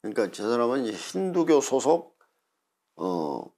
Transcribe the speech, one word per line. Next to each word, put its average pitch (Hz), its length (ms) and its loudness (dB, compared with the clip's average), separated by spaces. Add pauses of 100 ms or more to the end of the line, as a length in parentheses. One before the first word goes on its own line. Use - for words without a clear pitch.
그러니까 104 300 -2
저 104 180 -6
사람은 120 360 0
이 107 60 -4
힌두교 170 680 2
소속, 135 560 0 (760)
어, 80 480 -4 (140)